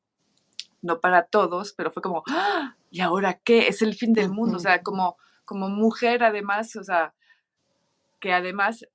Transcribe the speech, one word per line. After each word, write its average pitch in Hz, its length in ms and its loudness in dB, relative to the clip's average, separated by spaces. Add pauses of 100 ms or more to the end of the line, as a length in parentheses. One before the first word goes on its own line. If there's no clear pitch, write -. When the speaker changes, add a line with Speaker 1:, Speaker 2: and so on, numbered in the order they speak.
(800)
Speaker 1:
no 170 200 -4
para 180 240 4
todos, 185 500 0
pero - 160 -6
fue 180 120 -10
como, 175 260 -4
¡ah! 339 460 -2 (160)
¿Y 175 100 -8
ahora 180 340 0 (100)
qué? 233 240 6
Es 196 140 0
el 220 120 0
fin 233 200 0
del 202 160 2
mundo. 214 260 -2
O 175 40 -8
sea, 180 160 2
Speaker 2:
Ujú. 175 80 -2
Speaker 1:
como, 185 320 -2 (280)
como 196 240 -6
mujer, 226 560 0
además, 208 520 -2
o 202 80 -12
sea, 170 300 0 (1080)
que 185 120 -4
además 196 600 -2